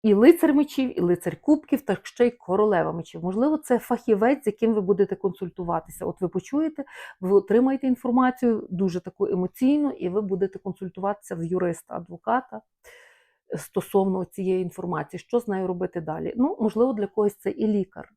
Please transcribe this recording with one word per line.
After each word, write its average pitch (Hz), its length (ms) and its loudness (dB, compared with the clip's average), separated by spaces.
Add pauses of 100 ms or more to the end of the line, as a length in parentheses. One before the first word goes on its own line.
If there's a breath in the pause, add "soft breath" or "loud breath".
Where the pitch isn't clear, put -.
І 214 120 6
лицар 294 400 8
мечів, 269 440 0
і - 20 -2
лицар 175 400 0
кубків, - 420 0
та 190 200 -2
ще - 240 0
й 240 40 2
королева 185 640 0
мечів. 165 320 -10
Можливо, 240 340 0
це 254 200 0
фахівець, 233 640 0
з - 20 0
яким 220 280 0
ви 208 60 2
будете 190 360 0
консультуватися. 175 880 -6
От 170 140 -8
ви 180 80 -2
почуєте, 294 560 -4 (360 loud breath)
ви 185 120 0
отримаєте 247 540 4
інформацію, 247 840 0
дуже 180 300 -2
таку - 260 -4
емоційну, 262 640 0
і - 180 -6
ви 190 120 -2
будете 190 380 -4
консультуватися 190 760 -8
в 170 100 -6
юриста, 175 520 -4
адвоката 220 640 -6 (960 soft breath)
стосовно 190 680 -2
цієї 185 380 -4
інформації, 175 580 -8
що 240 200 -2
з 233 80 -10
нею 190 180 -2
робити 180 340 -4
далі. 160 360 -8
Ну, 277 240 0
можливо, 226 320 0
для 208 140 -4
когось 208 300 -2
це - 140 -6
і 220 160 -4
лікар. 208 500 -4